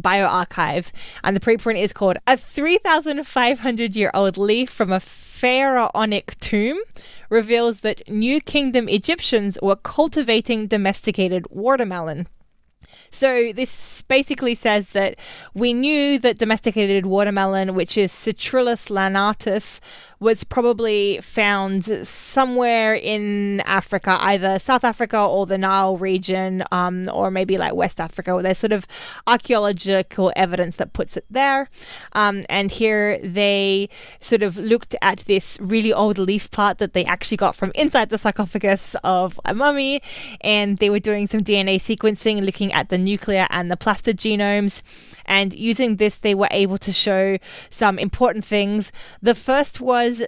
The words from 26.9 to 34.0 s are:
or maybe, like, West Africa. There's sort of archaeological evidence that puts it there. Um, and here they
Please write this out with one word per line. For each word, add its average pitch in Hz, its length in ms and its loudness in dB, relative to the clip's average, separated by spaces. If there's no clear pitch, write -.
or 190 180 0
maybe, 190 280 0
like, 165 160 -2
West 175 260 -2
Africa. 180 420 -4
There's 185 160 0
sort 214 140 0
of 196 140 -2
archaeological 202 1080 0
evidence 175 420 0
that - 180 -6
puts - 220 -6
it - 140 -10
there. 269 380 0
Um, 202 360 0
and 196 220 -2
here 208 480 0
they 196 720 0